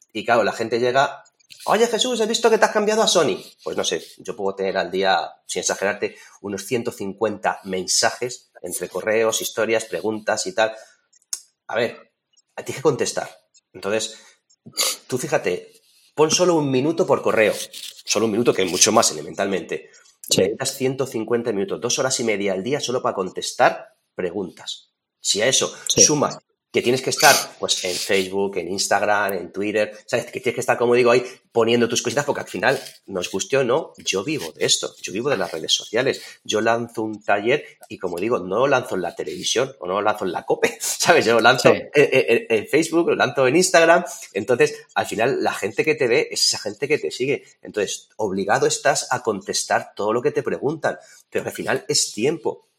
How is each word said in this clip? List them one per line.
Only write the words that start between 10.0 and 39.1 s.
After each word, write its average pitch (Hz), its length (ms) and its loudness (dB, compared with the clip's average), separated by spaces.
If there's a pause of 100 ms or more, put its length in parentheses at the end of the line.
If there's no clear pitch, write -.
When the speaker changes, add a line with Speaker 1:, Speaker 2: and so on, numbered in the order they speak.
Speaker 1:
y 92 80 -6
tal. 110 200 0 (920)
A - 100 -6
ver, - 360 -4 (520)
tienes - 120 -8
que 139 60 -8
contestar. 113 460 0 (460)
Entonces, 98 420 -4 (880)
tú 127 120 -4
fíjate, 139 540 -4 (420)
pon 156 160 4
solo 180 240 4
un 147 160 2
minuto 135 360 2
por 135 140 2
correo. 104 320 4 (540)
Solo 107 180 0
un 113 80 0
minuto, 123 220 4
que 95 80 0
es 90 80 0
mucho 98 220 0
más 113 180 4
elementalmente. 82 800 -6 (320)
Speaker 2:
Sí. - 160 0
Speaker 1:
Necesitas 107 360 0
ciento 131 320 -2
cincuenta 117 460 -2
minutos, 98 260 -4
dos 120 200 -2
horas 131 220 0
y 120 40 -2
media 101 300 0
al 95 80 -4
día 135 180 -2
solo 123 220 -4
para 117 120 0
contestar - 840 0 (180)
preguntas. 90 760 -8 (320)
Si - 220 0
a 120 40 2
eso 120 240 2 (180)
Speaker 2:
Sí. - 140 4
Speaker 1:
sumas 135 360 2 (340)
que 107 100 2
tienes 123 180 2
que 135 100 -4
estar, 139 240 6 (240)
pues, - 260 -2
en 90 100 -2
Facebook, 98 640 -2
en 85 100 -6
Instagram, 101 640 2
en 87 200 -8
Twitter, 104 520 -2
¿sabes? - 220 -4
Que - 140 -10
tienes 117 160 -2
que 127 40 -4
estar, 120 160 0
como 120 180 2
digo, 120 160 6
ahí 123 140 4 (260)
poniendo 117 380 2
tus 120 140 -2
cositas, 123 240 -2
porque 113 160 -2
al - 60 -14
final, 104 300 0 (280)
nos 92 240 -6
guste 98 260 -2
o 135 80 2
no, 139 320 -2
yo - 280 -4
vivo 131 280 -6
de - 140 -4
esto, - 340 -2
yo - 100 -12
vivo 120 200 -4
de 117 80 0
las 87 140 -4
redes 80 200 -4
sociales. - 480 0 (240)
Yo 110 160 -2
lanzo 113 420 0
un 110 200 -8
taller 107 420 0 (240)
y, 101 80 -14
como 87 220 -6
digo, 110 220 -2
no 92 200 -2
lo 135 60 4
lanzo 127 280 0
en 92 80 -2
la 85 120 -6